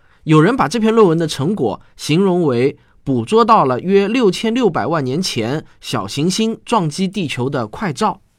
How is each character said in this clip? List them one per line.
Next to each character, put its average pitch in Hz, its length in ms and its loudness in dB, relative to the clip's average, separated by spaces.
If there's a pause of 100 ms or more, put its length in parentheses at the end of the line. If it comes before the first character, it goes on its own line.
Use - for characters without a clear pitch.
(240)
有 156 160 6
人 208 160 4
把 151 100 0
这 190 120 -4
篇 220 140 2
论 220 160 6
文 160 100 2
的 165 80 0
成 151 280 -4
果 120 260 -4 (160)
形 156 240 0
容 180 240 0
为 123 320 0 (260)
捕 123 220 -2
捉 220 200 2
到 214 200 4
了 127 160 0
约 196 260 2
六 226 240 2
千 220 240 -2
六 240 160 2
百 117 160 -2
万 156 160 -2
年 131 200 -2
前 123 420 -4 (160)
小 107 260 -6
行 147 240 -2
星 220 340 -2
撞 175 240 0
击 185 180 -4
地 180 200 -6
球 123 220 -4
的 131 200 -4
快 175 240 -6
照。 202 300 -4 (160)